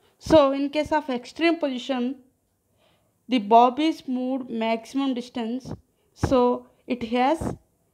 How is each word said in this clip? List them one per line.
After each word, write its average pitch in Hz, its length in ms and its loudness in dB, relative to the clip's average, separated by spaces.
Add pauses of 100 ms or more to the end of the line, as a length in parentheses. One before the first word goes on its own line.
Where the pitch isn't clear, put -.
(160)
So 285 340 6
in 277 200 -4
case 302 200 -4
of 302 200 -2
extreme 311 460 -2
position, 262 580 -4 (1120)
the 254 80 2
bob 233 420 4
is 320 280 -2
moved 254 420 -4
maximum 233 640 -4
distance, 240 580 -8 (440)
so 247 500 2 (220)
it 240 160 -6
has 247 520 0 (380)